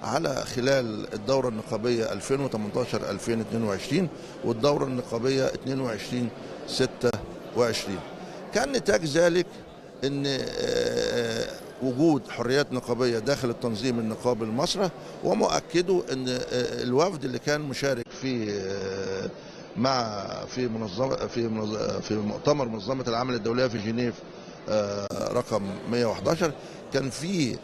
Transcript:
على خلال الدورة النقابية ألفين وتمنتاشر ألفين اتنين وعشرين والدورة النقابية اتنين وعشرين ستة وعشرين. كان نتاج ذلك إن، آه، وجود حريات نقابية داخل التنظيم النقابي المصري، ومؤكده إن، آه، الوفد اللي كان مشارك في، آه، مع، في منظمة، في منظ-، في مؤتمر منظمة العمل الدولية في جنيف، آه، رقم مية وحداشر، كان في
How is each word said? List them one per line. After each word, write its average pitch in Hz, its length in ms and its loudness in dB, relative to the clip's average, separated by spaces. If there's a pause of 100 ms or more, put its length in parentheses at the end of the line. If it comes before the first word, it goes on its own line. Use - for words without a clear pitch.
على 139 320 0
خلال 120 760 0
الدورة 123 360 2
النقابية 110 640 0
ألفين 135 260 0
وتمنتاشر 113 680 -2
ألفين 113 300 0
اتنين 110 240 -2
وعشرين 123 460 0 (360)
والدورة 139 380 4
النقابية 131 640 0
اتنين 131 360 -2
وعشرين 120 480 -2 (380)
ستة - 420 2 (480)
وعشرين. 107 420 2 (540)
كان 240 180 2
نتاج 202 340 4
ذلك 170 400 6 (580)
إن، 139 240 0
آه، 120 1160 0 (380)
وجود 135 460 4
حريات 127 440 2
نقابية 117 460 2
داخل 127 300 2
التنظيم 117 500 0
النقابي 113 460 0
المصري، 165 440 2 (340)
ومؤكده 180 800 4 (100)
إن، 131 160 -2
آه، 123 100 0 (440)
الوفد 139 420 2
اللي 123 140 -2
كان 147 220 0
مشارك 131 460 0 (140)
في، 110 400 0
آه، 95 680 -2 (480)
مع، 117 460 2 (240)
في 127 200 -2
منظمة، 113 480 -2
في 117 320 -2
منظ-، 107 540 -2
في 107 140 -2
مؤتمر 117 520 2
منظمة 113 400 -4
العمل 123 260 0
الدولية 120 340 2
في 113 100 -2
جنيف، 113 360 0 (560)
آه، 101 380 0 (260)
رقم 117 280 2 (300)
مية 120 140 4
وحداشر، 139 460 2 (420)
كان 135 160 2
في 156 540 0